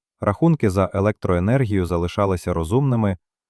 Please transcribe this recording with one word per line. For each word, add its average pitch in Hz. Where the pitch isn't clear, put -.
рахунки 131
за 95
електроенергію 98
залишалися 87
розумними, 107